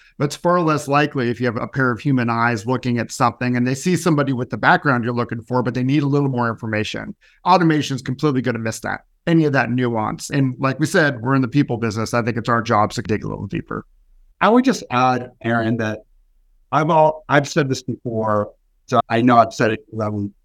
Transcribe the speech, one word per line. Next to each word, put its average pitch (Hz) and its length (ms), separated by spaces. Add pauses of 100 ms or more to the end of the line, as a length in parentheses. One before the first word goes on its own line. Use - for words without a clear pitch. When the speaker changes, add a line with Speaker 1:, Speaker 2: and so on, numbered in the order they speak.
(200)
Speaker 1:
but 143 60
it's 143 100
far 175 240
less 151 300
likely 139 400
if 117 100
you 123 60
have 113 100
a - 140
pair 131 200
of 113 120
human 127 280
eyes 117 360
looking 123 320
at 113 120
something 123 460
and 123 100
they 127 80
see 175 220
somebody 143 380
with 123 160
the 113 80
background 135 480
you're 123 80
looking 120 280
for, 123 220
but 123 100
they 127 100
need 139 200
a 143 40
little 143 200
more 120 220
information. 107 640 (300)
Automation 160 500
is 120 60
completely 135 400
gonna 117 180
miss 113 220
that, 101 240 (200)
any 165 200
of 139 80
that 120 180
nuance. 117 580
And 135 300
like 135 220
we 156 40
said, 147 360
we're 131 120
in 135 80
the 123 60
people 127 300
business. 110 360
I 120 80
think 113 140
it's 113 140
our 117 120
jobs 107 340
to 113 60
dig 101 220
a 104 60
little - 180
deeper. - 380 (560)
Speaker 2:
I 185 80
would 247 160
just 220 260
add, 123 400 (100)
Aaron, 117 360
that 110 260 (680)
I've 151 160
all, 156 400
I've 139 180
said 143 220
this 131 140
before, 110 680 (360)
so 120 200
I 117 140
know 123 160
I've 110 160
said 113 180
it, - 140 (160)
um, 104 320 (120)